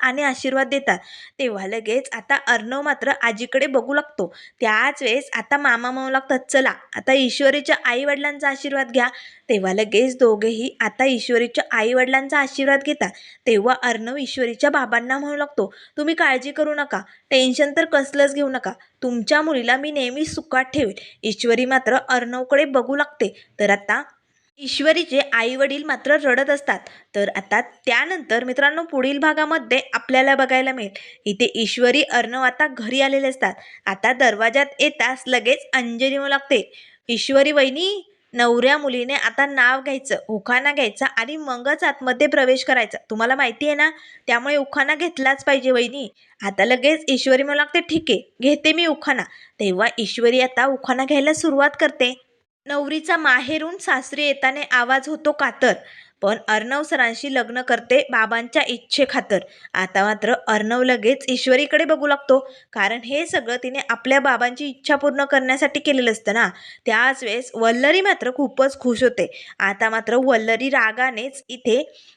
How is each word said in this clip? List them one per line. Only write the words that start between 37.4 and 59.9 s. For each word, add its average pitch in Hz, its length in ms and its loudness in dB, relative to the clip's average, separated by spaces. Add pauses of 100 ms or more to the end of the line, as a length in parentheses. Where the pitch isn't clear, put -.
वहिनी, 302 580 0 (220)
नवऱ्या 240 460 4
मुलीने 262 360 -4
आता 277 320 0
नाव 269 360 2
घ्यायचं, 269 340 -4 (120)
उखाणा 247 440 0
घ्यायचा 269 340 -2
आणि 269 300 -6
मगच 285 480 -4
आतमध्ये 269 420 0
प्रवेश 262 380 2
करायचा, 247 340 -2 (120)
तुम्हाला 226 240 0
माहिती 262 320 -2
आहे 294 80 2
ना, 302 160 2 (360)
त्यामुळे 254 300 0
उखाणा 277 380 0
घेतलाच 277 500 -2
पाहिजे 262 260 2
वहिनी." 247 380 0 (340)
आता 196 220 0
लगेच 262 440 2
ईश्वरी 262 340 2
म्हणू 285 140 -2
लागते, 294 240 0
"ठीक 330 300 -2
आहे, 185 320 -2
घेते 294 300 2
मी 330 140 0
उखाणा." 285 360 -2 (380)
तेव्हा 196 260 0 (120)
ईश्वरी 233 420 2
आता 254 260 2
उखाणा 262 380 -2
घ्यायला 285 280 2
सुरुवात 294 380 2 (100)
करते. 254 420 0 (440)
"नवरीचा 294 500 -4
माहेरून 311 600 0
सासरी 277 480 -4
येताना 277 360 0 (100)
आवाज 254 380 2
होतो 302 240 -2
कातर, 254 400 2 (500)
पण 202 140 0 (120)
अर्णव 226 340 -2
सरांशी 269 520 -2
लग्न 240 280 -2
करते 247 480 2
बाबांच्या 233 520 0
इच्छेखातर." 247 760 -2 (360)
आता 185 300 0